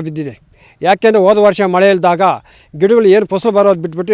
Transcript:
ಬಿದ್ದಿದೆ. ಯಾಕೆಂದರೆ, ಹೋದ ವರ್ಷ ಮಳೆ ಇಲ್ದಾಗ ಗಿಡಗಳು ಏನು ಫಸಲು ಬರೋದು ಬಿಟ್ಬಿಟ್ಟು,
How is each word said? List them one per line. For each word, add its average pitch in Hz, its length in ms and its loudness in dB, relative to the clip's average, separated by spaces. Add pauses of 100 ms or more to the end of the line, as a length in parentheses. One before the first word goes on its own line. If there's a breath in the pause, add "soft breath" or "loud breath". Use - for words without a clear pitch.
ಬಿದ್ದಿದೆ. 151 280 -12 (520 soft breath)
ಯಾಕೆಂದರೆ, 208 400 2
ಹೋದ 208 200 2
ವರ್ಷ 190 140 0 (140)
ಮಳೆ 185 200 2
ಇಲ್ದಾಗ 175 280 0 (580 soft breath)
ಗಿಡಗಳು 214 360 2
ಏನು 214 160 0
ಫಸಲು 202 260 -4
ಬರೋದು 196 260 0
ಬಿಟ್ಬಿಟ್ಟು, 175 300 -6